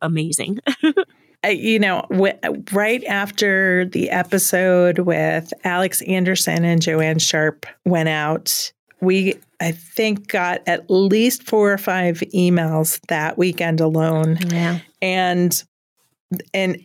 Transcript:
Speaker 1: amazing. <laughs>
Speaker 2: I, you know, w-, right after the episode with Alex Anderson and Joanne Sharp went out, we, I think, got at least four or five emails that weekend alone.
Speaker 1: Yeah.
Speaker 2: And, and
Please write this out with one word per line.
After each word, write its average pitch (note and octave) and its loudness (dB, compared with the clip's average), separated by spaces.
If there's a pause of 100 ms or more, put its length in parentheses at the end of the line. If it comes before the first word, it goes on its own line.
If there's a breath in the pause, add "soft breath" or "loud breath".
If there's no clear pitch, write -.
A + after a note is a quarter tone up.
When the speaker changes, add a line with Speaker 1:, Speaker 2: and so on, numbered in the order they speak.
Speaker 1:
amazing. D#3+ -4 (240)
<laughs> - -2
Speaker 2:
I, G3+ 0
you A3 0
know, G3 0
w-, F#3+ 2 (380)
right G#3+ 0
after G3 0
the F3 -2
episode F3+ 2
with D#3+ 0 (120)
Alex F#3 -2
Anderson F3+ 0
and E3+ 2
Joanne D#3+ 0
Sharp D#3 -2 (220)
went E3 2
out, D#3 -4 (280)
we, F#3+ 2 (240)
I E3+ -2
think, G#3 -4
got F3+ -2
at - -2
least G3+ 2
four G#3 2
or G3 -2
five F3+ -2 (180)
emails E3 2
that D#3+ 0
weekend E3+ 0
alone. D#3+ 2 (140)
Speaker 1:
Yeah. E3+ -2 (200)
Speaker 2:
And, F3+ 0 (920)
and F#3+ -2